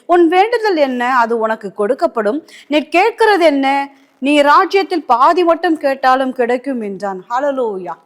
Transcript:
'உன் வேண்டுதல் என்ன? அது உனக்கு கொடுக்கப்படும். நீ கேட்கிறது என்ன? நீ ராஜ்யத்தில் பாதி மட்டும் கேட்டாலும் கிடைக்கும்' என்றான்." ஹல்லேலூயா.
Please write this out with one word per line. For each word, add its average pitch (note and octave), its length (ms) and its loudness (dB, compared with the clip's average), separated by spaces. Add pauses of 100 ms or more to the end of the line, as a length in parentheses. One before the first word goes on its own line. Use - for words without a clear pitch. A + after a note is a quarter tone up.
'உன் F4 220 4
வேண்டுதல் G#4 480 0
என்ன? B3+ 420 0
அது A#3 200 0
உனக்கு A3 400 -4
கொடுக்கப்படும். A#3+ 680 -2 (200)
நீ D4 140 0
கேட்கிறது G4+ 640 0
என்ன? C#4 460 0 (280)
நீ D4 220 0
ராஜ்யத்தில் E4+ 640 2
பாதி D#4 400 2
மட்டும் E4 320 0
கேட்டாலும் C4 560 0
கிடைக்கும்' B3 480 -4
என்றான்." G3 500 -8
ஹல்லேலூயா. A#3+ 640 -4 (140)